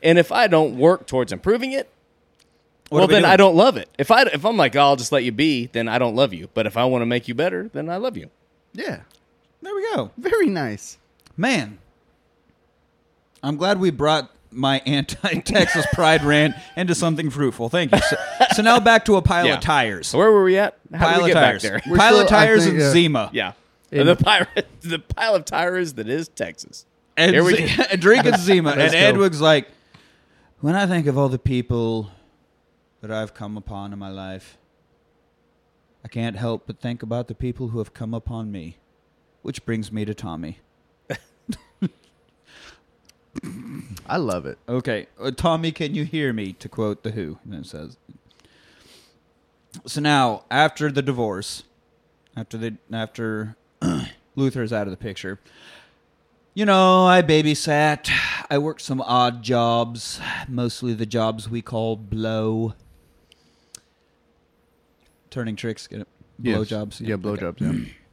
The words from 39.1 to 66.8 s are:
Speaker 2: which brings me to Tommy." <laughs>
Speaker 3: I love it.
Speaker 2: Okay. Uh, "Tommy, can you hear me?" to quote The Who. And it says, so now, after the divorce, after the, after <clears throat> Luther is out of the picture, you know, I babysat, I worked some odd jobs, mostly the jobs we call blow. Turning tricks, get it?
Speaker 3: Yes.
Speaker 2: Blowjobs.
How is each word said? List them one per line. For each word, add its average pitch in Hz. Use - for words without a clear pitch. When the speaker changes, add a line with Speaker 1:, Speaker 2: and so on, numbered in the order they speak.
Speaker 2:
which -
brings 110
me 107
to 107
Tommy." 82
<laughs> -
Speaker 3:
I -
love 95
it. 65
Speaker 2:
Okay. 120
Uh, 131
"Tommy, 165
can 151
you 151
hear 143
me?" 101
to -
quote 104
The 110
Who. 92
And 104
it 69
says, -
so 143
now, 135
after 151
the 139
divorce, 117
after 113
the, 110
after 110
<clears throat> -
Luther 135
is 110
out 104
of 98
the 92
picture, 98
you 208
know, 185
I 180
babysat, 151
I 143
worked 151
some 131
odd 123
jobs, 117
mostly 123
the 110
jobs 110
we 117
call 113
blow. 110
Turning 110
tricks, 110
get 107
it? -
Speaker 3:
Yes. 117
Speaker 2:
Blowjobs. 107